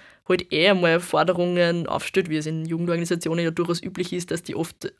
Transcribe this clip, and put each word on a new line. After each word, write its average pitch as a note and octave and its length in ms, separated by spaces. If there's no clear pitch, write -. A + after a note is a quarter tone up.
halt F3+ 240
eh D#3+ 160
einmal F3 320
Forderungen F3 840
aufstellt, - 420
wie D#3 80
es D3+ 80
in D#3+ 200
Jugendorganisationen E3+ 800
ja E3 80
durchaus E3+ 320
üblich F3+ 300
ist, F3+ 180
dass E3+ 120
die - 120
oft - 440